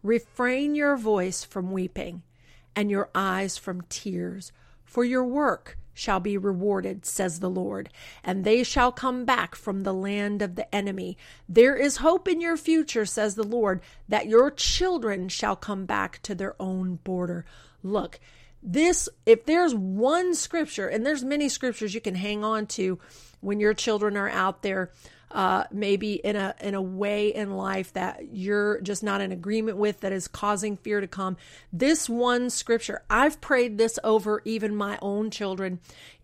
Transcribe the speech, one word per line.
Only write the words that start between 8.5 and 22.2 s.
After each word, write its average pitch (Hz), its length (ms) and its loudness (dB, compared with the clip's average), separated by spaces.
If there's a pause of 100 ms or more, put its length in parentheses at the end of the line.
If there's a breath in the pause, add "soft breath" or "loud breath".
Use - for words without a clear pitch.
shall 247 300 2
come 254 320 -4
back 233 300 0
from 196 280 -4
the 190 120 -2
land 202 480 -2
of 180 120 -4
the - 180 -8
enemy. 196 460 -4 (300 loud breath)
There 240 260 10
is 269 220 2
hope 349 320 4
in 339 120 2
your 330 160 0
future, 311 480 2
says 208 300 -2
the 220 80 -2
Lord, 208 380 0 (280 loud breath)
that 214 200 0
your 240 220 8
children 233 800 0
shall 202 280 -2
come 190 300 -6
back 196 360 -2
to 208 120 -6
their 190 260 -6
own 185 360 -4
border." 175 480 -4 (380 soft breath)
Look, 190 380 -6 (420 soft breath)
this, 302 460 2 (160)
if 226 200 8
there's 330 300 4
one 247 600 2
scripture, 294 540 -4
and 220 180 -2
there's 285 180 0
many 285 240 0
scriptures 214 460 -4
you 226 60 -6
can 190 160 -4
hang 208 280 -4